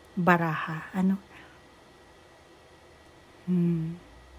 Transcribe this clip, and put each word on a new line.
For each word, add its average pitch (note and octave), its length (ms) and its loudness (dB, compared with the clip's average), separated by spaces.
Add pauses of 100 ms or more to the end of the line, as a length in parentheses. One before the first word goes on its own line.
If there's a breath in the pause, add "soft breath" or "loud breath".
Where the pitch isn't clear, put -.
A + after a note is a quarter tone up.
(180)
baraha. E3 800 0
Ano? F#3+ 160 2 (2250 loud breath)
Hmm. E3+ 480 0 (440)